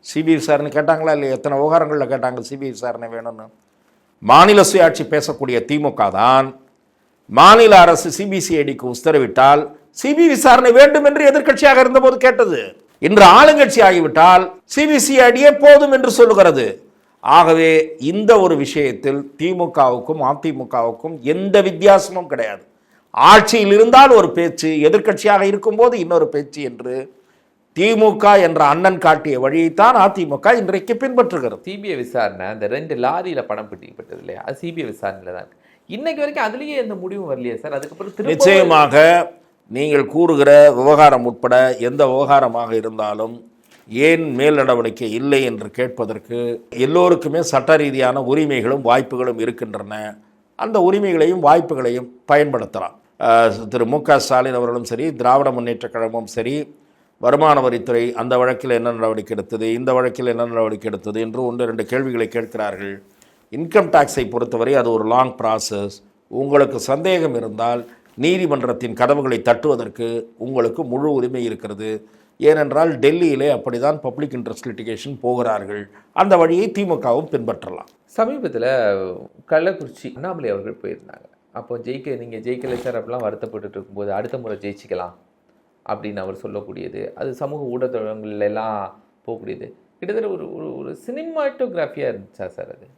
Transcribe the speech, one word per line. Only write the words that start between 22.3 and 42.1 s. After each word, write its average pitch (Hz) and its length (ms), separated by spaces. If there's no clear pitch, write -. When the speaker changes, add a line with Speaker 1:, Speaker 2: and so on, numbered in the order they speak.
Speaker 1:
கிடையாது. 110 320
ஆட்சியில் 202 640
இருந்தால் 247 400
ஒரு 190 160
பேச்சு, 170 380
எதிர்க்கட்சியாக 202 560
இருக்கும்போது 214 560
இன்னொரு 165 280
பேச்சு 147 360
என்று 123 320
திமுக 208 480
என்ற 165 240
அண்ணன் 175 380
காட்டிய 156 360
வழியைத்தான் 165 680
அதிமுக 175 420
இன்றைக்கு 196 340
பின்பற்றுகிறது. 226 680
Speaker 2:
சி 190 140
பி 202 160
ஐ - 20
விசாரணை 104 520
அந்த 107 200
ரெண்டு 147 280
லாரியில 147 500
பணம் 107 240
பிடிக்கப்பட்டது - 500
இல்லையா, - 240
அது 135 180
சி 170 100
பி 165 120
ஐ 123 60
விசாரணையில 95 460
தான் 92 100
இருக்கு. - 160
இன்னைக்கு 294 340
வரைக்கும் 285 240
அதுலயே 277 360
எந்த 214 120
முடிவும் 185 360
வரலையே 120 240
சார். 143 240
அதுக்கப்புறம் - 360
திரும்ப 202 200
Speaker 1:
நிச்சயமாக 160 720
நீங்கள் 143 360
கூறுகிற 147 440
விவகாரம் 139 520
உட்பட 123 300
எந்த 131 260
விவகாரமாக 131 680